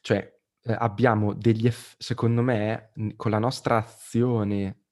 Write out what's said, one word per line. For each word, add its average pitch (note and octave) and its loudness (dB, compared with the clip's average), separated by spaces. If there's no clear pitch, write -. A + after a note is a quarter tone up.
cioè, - -2
eh, A#2+ -2
abbiamo G#2+ 2
degli A2+ 2
eff-, - -4
secondo A#2+ -2
me, A2 -2
n-, G#2+ -6
con - -4
la G#2+ 2
nostra A#2 0
azione, G#2+ -2